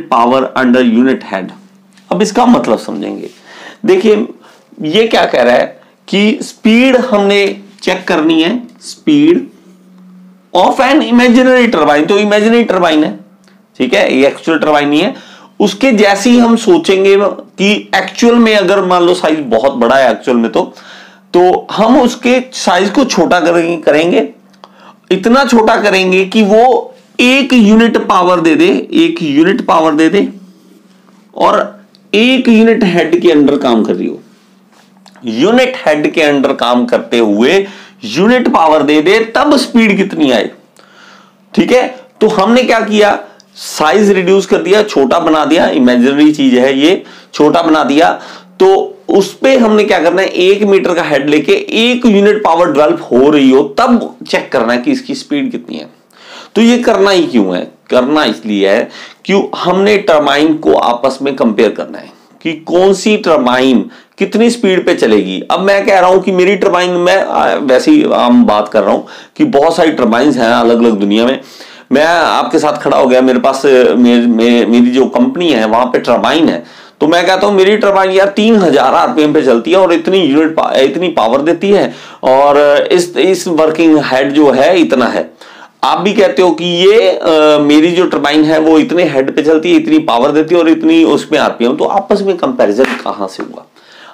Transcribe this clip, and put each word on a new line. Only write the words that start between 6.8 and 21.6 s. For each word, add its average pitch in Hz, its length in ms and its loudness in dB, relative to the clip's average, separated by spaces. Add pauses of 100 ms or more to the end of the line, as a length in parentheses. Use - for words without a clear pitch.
हमने 202 640 0 (220)
चेक 185 260 -6
करनी 160 340 0
है, 214 240 -2
speed 151 720 0 (1160)
of 220 240 0
an 247 320 0
imaginary 247 640 2
turbine। 151 340 2
तो 202 100 2
imaginary 214 460 2
turbine 170 400 0
है, 196 140 -8 (600)
ठीक 127 160 -2
है, 135 220 0
ये 135 100 2
actual 160 320 -2
turbine 147 300 0
नहीं 147 120 0
है। 208 140 -4 (460)
उसके 208 320 0
जैसे 196 380 0
ही 240 80 4
हम 233 180 2
सोचेंगे 196 640 2
कि 202 760 -4
actual 214 380 0
में 220 220 2
अगर 196 260 0
मान 180 200 0
लो 175 120 2
size 160 260 -2
बहुत 127 320 0
बड़ा 120 240 0
है 127 160 2
actual 123 240 -4
में, 113 160 -2
तो, 175 100 -2 (720)
तो 180 380 2